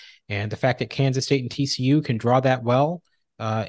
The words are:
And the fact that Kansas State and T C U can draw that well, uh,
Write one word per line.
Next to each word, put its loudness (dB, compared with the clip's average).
And -4
the -6
fact 0
that -6
Kansas 0
State 2
and -8
T -2
C -4
U 4
can -2
draw 4
that 2
well, 0
uh, -2